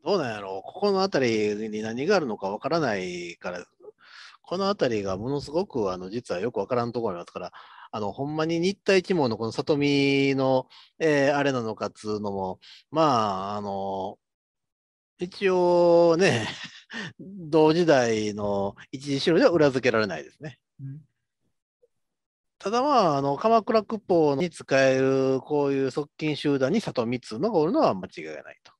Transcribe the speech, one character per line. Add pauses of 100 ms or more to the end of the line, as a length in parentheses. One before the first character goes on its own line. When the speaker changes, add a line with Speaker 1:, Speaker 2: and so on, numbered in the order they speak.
Speaker 1:
ど
う
な
ん
や
ろ
う。
こ
こ
の
辺
り
に
何
が
あ
る
の
か
わ
か
ら
な
い
か
ら、 (800)
こ
の
あ
た
り
が
も
の
す
ご
く、
あ
の、
実
は
よ
く
わ
か
ら
ん
と
こ
ろ
あ
り
ま
す
か
ら、 (380)
あ
の、
ほ
ん
ま
に
新
田
一
門
の
こ
の
里
見
の、 (300)
え
ー、
あ
れ
な
の
か
っ
つ
う
の
も、 (320)
ま
あ、
あ
の、 (1000)
一
応
ね、 (400)
<laughs>
同
時
代
の (160)
一
次
資
料
で
は
裏
付
け
ら
れ
な
い
で
す
ね。 (220)
Speaker 2:
う
ん。 (1600)
Speaker 1:
た
だ、
ま (240)
あ、
あ
の、
鎌
倉
屈
法
に
使
え
る
こ
う
い
う
側
近
集
団
に
里
見
っ
つ
う
の
が
お
る
の
は
間
違
い
が
な
い
と。